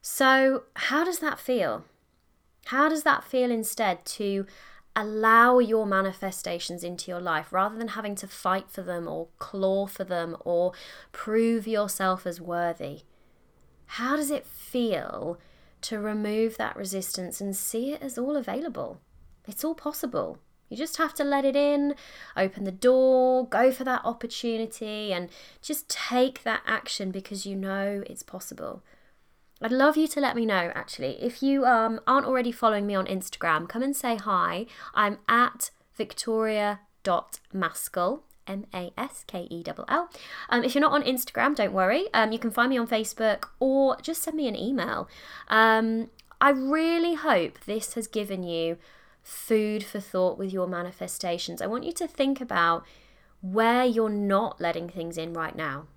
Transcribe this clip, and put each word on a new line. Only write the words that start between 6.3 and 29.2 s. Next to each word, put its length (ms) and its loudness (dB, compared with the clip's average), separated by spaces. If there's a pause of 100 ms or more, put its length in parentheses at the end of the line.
into 260 -10
your 100 -8
life 320 -2
rather 240 0
than 140 -6
having 240 -6
to 140 -10
fight 420 -2
for 140 -10
them 240 -6
or 200 -6 (120)
claw 480 0
for 160 -10
them 380 -4
or 300 2 (400)
prove 560 0
yourself 600 0
as 120 -8
worthy? 600 -4 (840)
How 280 -2
does 140 0
it 160 -4
feel 960 -4 (420)
to 180 -6
remove 580 0
that 180 -4
resistance 680 -6
and 140 -4
see 360 -2
it 120 -8
as 160 -8
all 160 0
available? 680 -4 (460)
It's 160 -8
all 120 -2
possible. 640 -6 (320)
You 80 -10
just 200 -6
have 180 -2
to 80 -2
let 200 2
it 120 2
in, 400 2 (420)
open 260 -2
the 80 -4
door, 760 6
go 240 4
for 120 -6
that 220 0
opportunity, 1040 -6
and 180 -4 (320)
just 280 -6
take 540 0
that 220 -2
action 460 -4
because 340 -10
you 100 -8
know 520 -4
it's 160 -14
possible. 600 -12 (800)